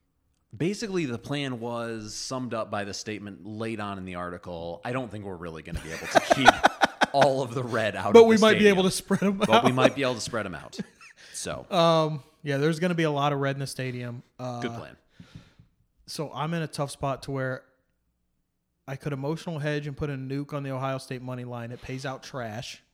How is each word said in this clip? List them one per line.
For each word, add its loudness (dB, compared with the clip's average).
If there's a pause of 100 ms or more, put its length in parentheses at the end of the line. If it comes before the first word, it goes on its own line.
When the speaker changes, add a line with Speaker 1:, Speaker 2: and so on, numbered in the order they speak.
(560)
Speaker 1:
Basically, -2
the -2
plan -4
was -6
summed -6
up -4
by -2
the -6
statement -8
late -6
on -6
in -8
the -8
article, -8
"I -6
don't -6
think -10
we're -8
really -10
gonna -8
be -12
able -8
to 2 (140)
keep 8 (320)
Speaker 2:
<laughs> 0
Speaker 1:
all 4
of -6
the -4
red 0
out 2
Speaker 2:
But 12
Speaker 1:
of 10
Speaker 2:
we 8
Speaker 1:
the 4
Speaker 2:
might 6
be 6
able 4
Speaker 1:
stadium. -
Speaker 2:
to 2
spread 0
'em 0
Speaker 1:
But 6
we 4
Speaker 2:
out. 4
Speaker 1:
might 6
be -2
able 2
to -6
spread -4
'em -8
out." -12 (540)
So -8
Speaker 2:
<laughs> -20
Um, 4 (180)
yeah, -2
there's 2
gonna 0
be 2
a 2
lot 2
of 0
red 0
in -6
the -4
stadium. -8 (160)
Uh, -8
Speaker 1:
Good -4
plan. -14 (1120)
Speaker 2:
So -8
I'm -4
in -2
a -4
tough -4
spot -4
to -8
where -4 (1300)
I -8
could -6
emotional -4
hedge -2
and -8
put -4
a -6
nuke -6
on -6
the -6
Ohio -4
State -10
money -8
line. -10
It -12
pays -8
out -8
trash, -10 (120)